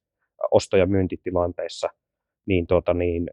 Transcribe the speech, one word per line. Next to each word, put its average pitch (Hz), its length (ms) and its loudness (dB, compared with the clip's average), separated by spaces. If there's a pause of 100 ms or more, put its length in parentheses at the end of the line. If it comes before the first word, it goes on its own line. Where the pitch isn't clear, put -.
(520)
osto- 104 260 4
ja 90 80 6
myyntitilanteissa, 90 1040 -2 (560)
niin, 90 220 0
tota 87 260 2
niin, 87 400 -2